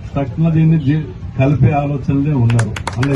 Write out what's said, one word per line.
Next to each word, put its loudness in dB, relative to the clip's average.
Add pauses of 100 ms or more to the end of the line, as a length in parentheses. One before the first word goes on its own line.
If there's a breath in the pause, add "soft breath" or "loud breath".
(180)
తక్షణ -2 (120)
దీన్ని 4
జి-, 0 (320)
కలిపే 4 (120)
ఆలోచనలే -2 (100)
ఉన్నారు. 0 (220)
అందులో 0